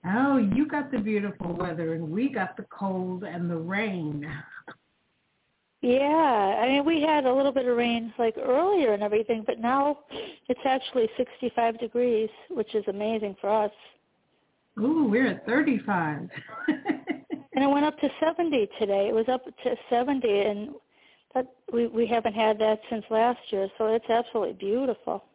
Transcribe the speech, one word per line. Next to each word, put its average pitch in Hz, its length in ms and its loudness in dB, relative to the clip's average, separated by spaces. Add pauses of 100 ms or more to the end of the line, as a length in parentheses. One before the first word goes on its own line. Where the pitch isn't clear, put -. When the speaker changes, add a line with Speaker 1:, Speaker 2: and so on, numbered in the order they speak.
Speaker 1:
Oh, 262 340 2
you 226 280 2
got - 240 -4
the 254 80 -2
beautiful 202 560 -2
weather, 170 400 -4
and 160 160 -6
we 226 180 0
got 196 280 -6
the 202 80 -12 (120)
cold 185 460 -4
and 175 260 -6
the 170 80 -4
rain. 165 720 -4 (1500)
Speaker 2:
Yeah, 254 800 4
I 240 80 2
mean, 277 160 2
we 320 180 2
had 302 220 2
a 247 80 4
little 277 200 4
bit 254 140 0
of 240 100 2
rain, 233 420 0
like, 226 200 0
earlier 285 560 4
and 202 80 -2
everything, 214 440 0
but 233 140 -2
now 277 380 2 (500)
it's 254 160 -2
actually 262 520 2
sixty-five 233 600 0
degrees, 233 520 0 (200)
which 233 240 -4
is 208 140 0
amazing 208 520 -4
for 202 100 -2 (140)
us. 208 80 -2 (1080)
Speaker 1:
Ooh, 294 300 4
we're 240 160 4
at 190 200 -4
thirty-five. 196 840 0 (400)
<laughs> - 400 -4 (460)
Speaker 2:
And 269 80 2
it 277 60 4
went 285 160 2
up 302 160 -2
to 294 80 0 (100)
seventy 311 480 0 (120)
today. 202 300 2
It - 60 -2
was 220 140 2
up 254 160 -2
to 247 320 -6 (140)
seventy, 247 500 2
and 208 300 -2 (640)
that, 262 120 0 (240)
we, 233 160 2
we 226 200 0
haven't 226 260 0
had 214 280 2
that 214 280 2
since 220 220 -6
last 233 300 2 (100)
year, 196 260 -2
so 220 120 0
it's 226 200 0
absolutely 226 460 0
beautiful. 202 680 -4 (120)